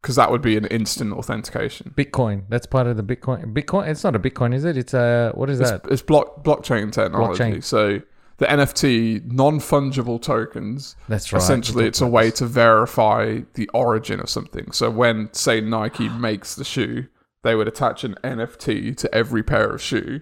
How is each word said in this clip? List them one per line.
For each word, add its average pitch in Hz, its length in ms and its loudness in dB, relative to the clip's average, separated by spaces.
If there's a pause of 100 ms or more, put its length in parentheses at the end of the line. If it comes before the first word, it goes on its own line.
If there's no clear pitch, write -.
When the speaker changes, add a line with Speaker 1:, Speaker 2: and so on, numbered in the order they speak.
Speaker 1:
'Cause 131 140 -2
that 123 140 6
would 117 120 0
be 110 140 4
an 107 100 -2
instant 110 460 -2
authentication. 107 840 -8
Speaker 2:
Bitcoin. 113 520 -2
That's 120 180 -4
part 127 200 0
of 120 100 -2
the 107 60 -4
Bitcoin. 120 520 -6
Bitcoin. 175 340 -2
It's 156 140 -6
not 156 140 0
a - 20 2
Bitcoin, 123 360 0
is 139 100 -2
it? 165 120 -2
It's 127 180 -4
a, 120 400 2
what 135 160 -4
is 131 100 -2
Speaker 1:
It's, 123 100 4
Speaker 2:
that? 95 200 -6
Speaker 1:
it's 135 120 2
block-, 151 400 2
blockchain 117 480 0
technology. 104 520 0
Speaker 2:
Blockchain. 107 220 -2
Speaker 1:
So 104 360 2 (380)
the - 120 2
N 143 100 4
F 139 140 2
T, 113 520 2
non-fungible 131 960 2
tokens. 117 760 -4 (120)
Speaker 2:
That's 110 240 -4
right. 95 100 2
Speaker 1:
Essentially, 117 420 2
Speaker 2:
We 110 40 2
Speaker 1:
it's - 120 -2
a 139 40 4
Speaker 2:
talked 120 80 2
Speaker 1:
way 113 120 6
Speaker 2:
about 113 80 4
this. - 80 -4
Speaker 1:
to 127 60 0
verify 113 920 4 (140)
the 113 200 -6
origin 110 460 0
of - 100 -10
something. - 420 -8
So 117 180 0
when, 110 420 0
say, 113 280 0
Nike 110 480 -4
<gasps> 117 100 -8
makes 107 360 -4
the 135 100 -12
shoe, 120 420 -4 (380)
they 113 100 2
would 107 140 0
attach - 360 -2
an 107 200 -8
N 123 160 -6
F 117 180 -8
T - 360 -4
to - 200 -6
every 113 280 0
pair 107 280 2
of 107 120 -8
shoe. 131 400 -4